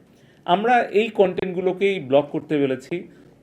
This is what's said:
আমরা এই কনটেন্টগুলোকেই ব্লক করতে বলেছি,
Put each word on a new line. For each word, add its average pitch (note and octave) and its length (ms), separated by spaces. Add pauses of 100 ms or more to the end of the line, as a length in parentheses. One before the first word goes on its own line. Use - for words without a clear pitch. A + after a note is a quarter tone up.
(440)
আমরা A3+ 380
এই A3 260
কনটেন্টগুলোকেই F#3 920
ব্লক C#3 300
করতে D3 320
বলেছি, C#3 460 (340)